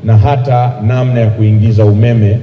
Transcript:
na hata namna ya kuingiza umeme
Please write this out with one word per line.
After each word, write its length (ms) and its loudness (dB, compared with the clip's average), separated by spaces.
na 140 2
hata 560 0
namna 320 -2
ya 100 0
kuingiza 560 0
umeme 580 0